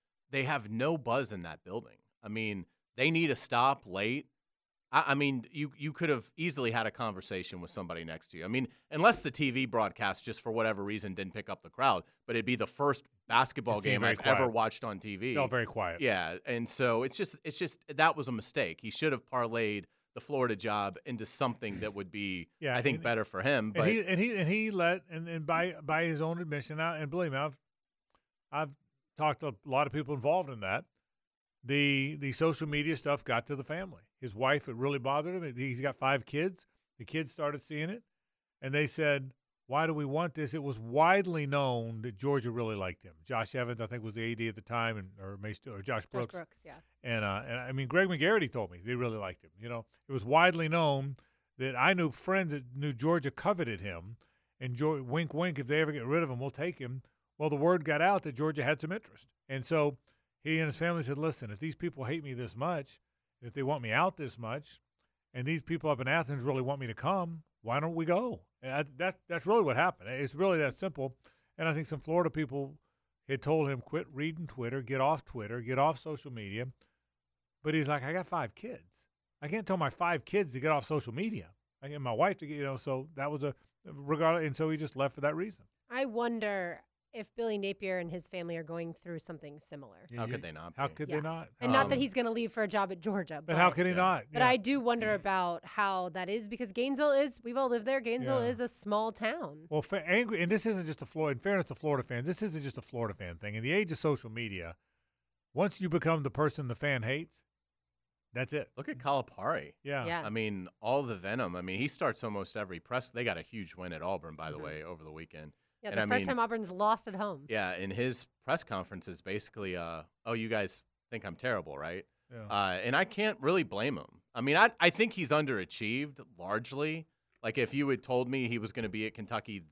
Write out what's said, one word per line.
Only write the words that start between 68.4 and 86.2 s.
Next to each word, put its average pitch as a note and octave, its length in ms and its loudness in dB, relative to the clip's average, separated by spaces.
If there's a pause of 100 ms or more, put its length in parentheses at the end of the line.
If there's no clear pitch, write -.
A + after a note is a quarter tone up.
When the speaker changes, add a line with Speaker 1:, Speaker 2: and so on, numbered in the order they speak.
Speaker 2:
And C3 100 -6
I, D3 120 0 (140)
that, F3+ 200 -2 (100)
that's E3+ 180 -4
really G#3+ 160 6
what C#3 140 4
happened. E3 340 2
It's C3 260 -4
really F3+ 220 4
that C#3 180 2
simple. C#3 400 -4 (420)
And D#3+ 100 0
I D#3+ 40 2
think D3+ 140 -2
some D3+ 120 -6
Florida E3 320 2
people C#3 440 -4 (540)
had C3+ 140 -2
told D3+ 260 4
him, C3 120 -2
"Quit D#3 320 -4
reading D#3 340 -4
Twitter, B2+ 360 -4
get C3 180 -2
off C#3 240 2
Twitter, A#2 360 -6
get B2+ 180 -2
off C#3+ 200 4
social D3 340 -10
media." A2 340 -6 (960)
But D#3 100 2
he's D3 140 2
like, C#3 160 0
"I D3 80 -4
got F3+ 140 -2
five C#3+ 280 -4
kids. - 540 -16 (320)
I D3 80 -8
can't G3 180 -4
tell F#3+ 100 2
my D3 140 2
five E3+ 340 0
kids F3+ 280 0
to B2+ 80 -6
get D#3 100 2
off C#3+ 140 2
social C3+ 300 -2
media. F#3+ 360 -4 (320)
I C#3 60 -12
get D3 120 -8
my B2+ 120 -2
wife F3+ 260 4
to D#3 80 -10
get," D3 100 -8
you C#3+ 80 -2
know, C3+ 120 -2
so C3 380 -4
that C#3+ 160 -4
was D3 140 -4
a, C#3 100 -2 (300)
regard-, D#3+ 600 2
and C#3+ 120 -2
so D#3+ 140 2
he D#3 60 0
just D3+ 200 -6
left C#3 180 0
for D3 80 -12
that D3 140 2
reason. G3 280 -6 (260)
Speaker 3:
I C4 160 0
wonder G#3+ 760 -2 (340)